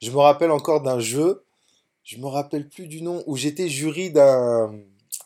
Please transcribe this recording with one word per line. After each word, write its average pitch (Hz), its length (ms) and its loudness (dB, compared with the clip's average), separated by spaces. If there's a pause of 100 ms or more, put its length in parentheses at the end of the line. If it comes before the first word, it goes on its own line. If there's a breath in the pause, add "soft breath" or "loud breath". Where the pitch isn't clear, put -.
Je 113 100 -10
me 135 60 -4
rappelle 143 340 6
encore 151 300 0
d'un 127 180 -2
jeu, 139 460 -2 (580)
je 110 140 -20
me 131 100 -10
rappelle 143 400 -6
plus 185 200 -20
du 156 140 -16
nom, 175 240 -8
où 143 120 -6
j'étais 147 320 -4
jury 156 420 -6
d'un, 123 680 4 (480)